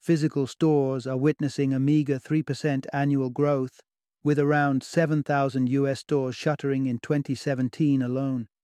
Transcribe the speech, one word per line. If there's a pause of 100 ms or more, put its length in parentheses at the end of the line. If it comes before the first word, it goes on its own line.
physical
stores
are
witnessing
a
meager
three
percent
annual
growth, (440)
with
around
seven
thousand
U
S
stores
shuttering
in
twenty
seventeen
alone. (160)